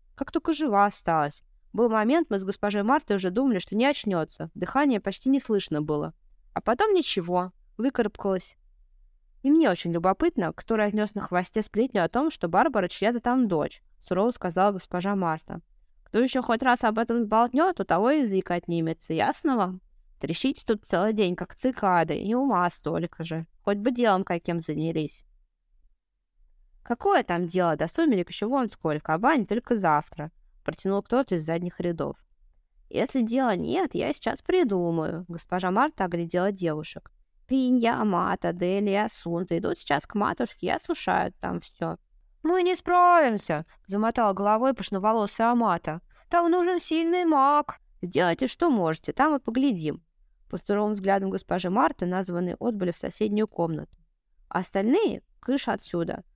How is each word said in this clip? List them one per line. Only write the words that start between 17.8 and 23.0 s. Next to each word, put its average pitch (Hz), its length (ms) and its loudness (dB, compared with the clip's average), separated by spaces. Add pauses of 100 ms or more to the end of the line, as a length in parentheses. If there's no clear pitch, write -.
у - 20 -2
того 190 280 2
язык 220 400 0
отнимется, 165 600 -2
ясно 262 440 0
вам? 185 240 -2 (400)
Трещите 262 440 -2
тут 214 200 -2
целый 196 260 2
день, 196 240 0
как - 200 -10
цикады, 180 600 2
и 208 180 -2
ума 220 340 2
столько 165 560 -6